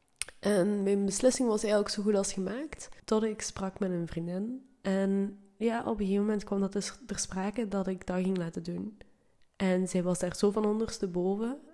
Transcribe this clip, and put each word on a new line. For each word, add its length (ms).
En 440
mijn 220
beslissing 420
was 160
eigenlijk 300
zo 100
goed 120
als 180
gemaakt, 560
tot 180
ik 180
sprak 380
met 120
een 160
vriendin. 580
En 580
ja, 220
op 200
een 60
gegeven 200
moment 180
kwam 160
dat 140
dus 320
ter 140
sprake 480
dat 200
ik 200
dat 160
ging 140
laten 260
doen. 340
En 320
zij 160
was 160
daar 160
zo 160
van 140
ondersteboven 960